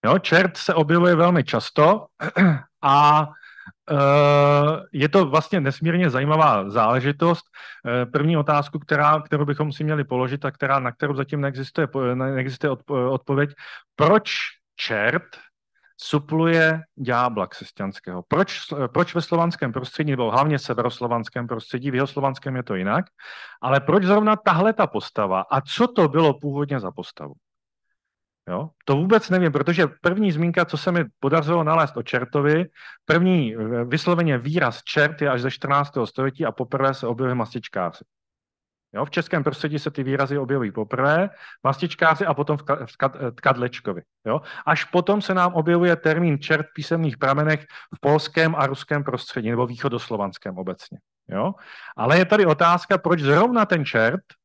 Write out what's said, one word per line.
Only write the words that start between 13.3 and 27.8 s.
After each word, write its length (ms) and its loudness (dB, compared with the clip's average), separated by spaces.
proč 340 4
čert 480 -2
supluje 800 0
ďábla 500 -2
křesťanského? 840 -12
Proč, 320 0
proč 220 0
ve 80 -2
slovanském 500 -2
prostředí, 380 -6
nebo 200 -2
hlavně 280 2
severoslovanském 880 -4
prostředí, 440 -6
v 40 -4
jihoslovanském 640 -4
je 60 -6
to 120 -6
jinak, 300 -2
ale 180 2
proč 240 2
zrovna 320 4
tahle 360 2
ta 140 0
postava 640 -4
a 100 0
co 260 -2
to 220 2
bylo 300 2
původně 420 -6
za 100 -8
postavu? 440 -16